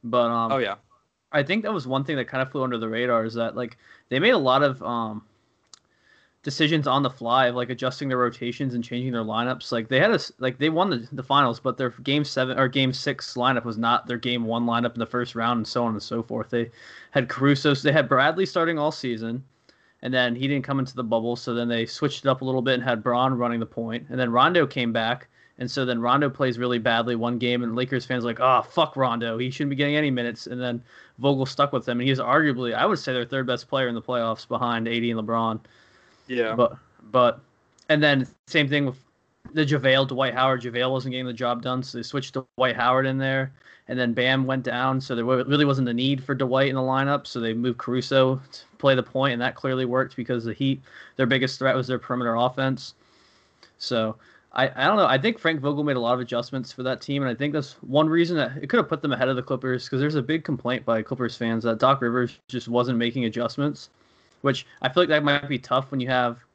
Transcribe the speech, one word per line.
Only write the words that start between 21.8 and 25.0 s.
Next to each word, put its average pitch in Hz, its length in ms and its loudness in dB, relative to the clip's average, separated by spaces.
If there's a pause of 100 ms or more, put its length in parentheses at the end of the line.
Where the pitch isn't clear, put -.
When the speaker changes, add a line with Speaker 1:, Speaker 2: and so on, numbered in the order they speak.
Speaker 1:
switched - 400 -4
it 139 40 4
up 135 120 2
a 135 40 -6
little 131 160 0
bit 127 120 2
and 127 100 -2
had 120 180 0
Bron 127 360 2
running 120 240 -2
the 113 40 -4
point, 113 440 -8
and 127 100 -6
then 123 100 0
Rondo 147 380 4
came 123 240 -2
back, 117 380 -2 (300)